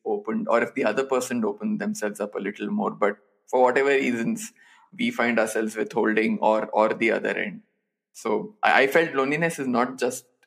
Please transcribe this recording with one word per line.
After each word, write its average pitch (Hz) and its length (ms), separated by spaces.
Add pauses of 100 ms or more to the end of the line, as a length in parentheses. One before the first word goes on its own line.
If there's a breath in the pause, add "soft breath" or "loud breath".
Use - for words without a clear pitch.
opened, 110 460
or 117 120
if 117 140
the 131 80
other 131 220
person 123 400
opened 107 340
themselves 104 400
up 104 160
a - 40
little 104 300
more. 104 220
But 104 260 (300)
for 127 140
whatever 135 280
reasons, 120 600 (460 soft breath)
we 120 140
find 117 280
ourselves 110 360
withholding 110 640
or, 107 280
or 107 260
the 113 180
other 101 260
end. - 240 (520)
So - 480
I, 117 220
I 135 40
felt 165 260
loneliness 151 460
is 135 80
not 123 300
just, 123 280 (220)